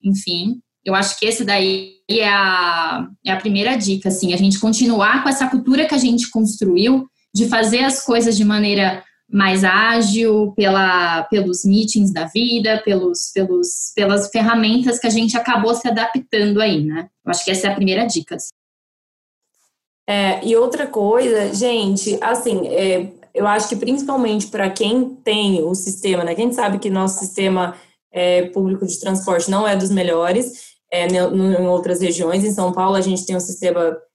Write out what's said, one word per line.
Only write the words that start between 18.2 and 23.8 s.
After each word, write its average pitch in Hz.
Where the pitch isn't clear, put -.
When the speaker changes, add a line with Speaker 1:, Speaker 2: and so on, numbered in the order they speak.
Speaker 2:
É, 196
e 226
outra 247
coisa, 214
gente, 202
assim, 226
é, 185
eu 202
acho 214
que 233
principalmente 247